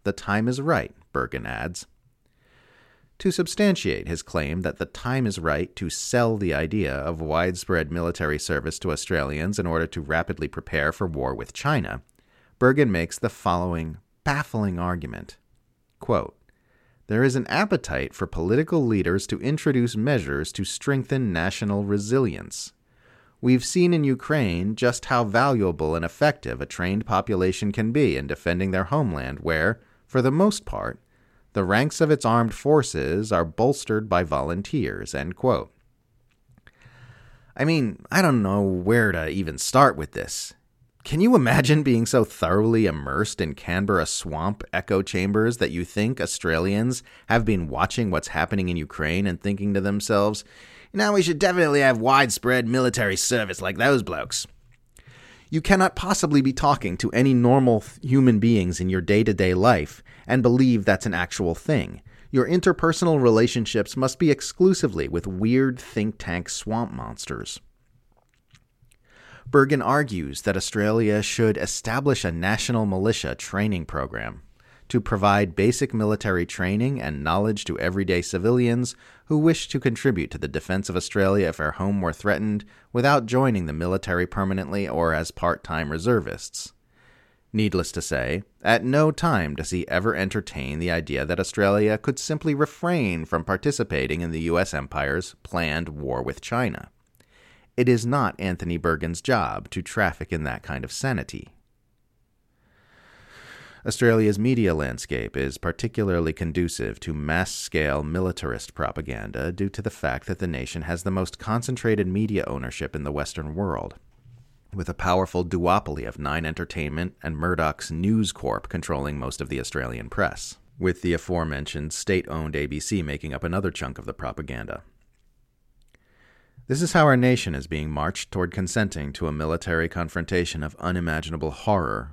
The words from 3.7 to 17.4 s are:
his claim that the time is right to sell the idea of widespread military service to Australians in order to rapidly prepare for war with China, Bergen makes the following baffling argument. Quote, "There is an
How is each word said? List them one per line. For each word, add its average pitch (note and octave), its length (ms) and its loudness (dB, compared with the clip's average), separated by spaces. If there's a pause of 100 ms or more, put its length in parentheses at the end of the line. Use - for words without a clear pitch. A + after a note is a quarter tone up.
his E2+ 140 -4
claim D#2+ 380 -2
that D#2 160 -2
the E2+ 80 -4
time B2+ 400 -4
is G2 140 -2
right D#2+ 380 -2
to E2+ 120 -4
sell A#2 460 0
the F#2+ 180 0
idea D#2 400 0
of D#2+ 280 -4
widespread E2 680 0
military E2+ 480 -2
service D#2 400 -4
to F2+ 120 -2
Australians D2+ 680 -2
in F2+ 80 -2
order E2 200 0
to E2+ 140 -8
rapidly D#2 480 -2
prepare D#2 420 -2
for G2 160 -4
war C2+ 260 -4
with - 200 -10
China, A#2+ 480 -2 (580)
Bergen C3 320 6
makes E2+ 280 -2
the A#2 100 -2
following F2 680 -2 (280)
baffling A2 540 -2
argument. D2+ 580 -6 (640)
Quote, - 360 -2 (720)
"There A2 160 2
is C3 120 2
an B2+ 120 -2